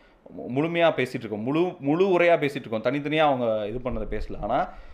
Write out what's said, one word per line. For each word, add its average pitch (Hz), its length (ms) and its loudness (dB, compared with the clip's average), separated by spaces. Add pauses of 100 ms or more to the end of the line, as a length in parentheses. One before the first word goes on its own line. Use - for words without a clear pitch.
(380)
மு-, 120 200 -6
முழுமையா 170 320 2
பேசிட்டு 131 280 -2
இருக்கோம். 107 240 -6
முழு, 160 380 0
முழு 175 380 2
உரையா 170 180 6
பேசிட்டு 143 280 -2
இருக்கோம். 110 180 -4
தனித்தனியா 143 360 0
அவங்க 123 480 2
இது 110 120 -6
பண்ணதை 117 320 -4
பேசல. 104 320 -6
ஆனா 131 260 0 (260)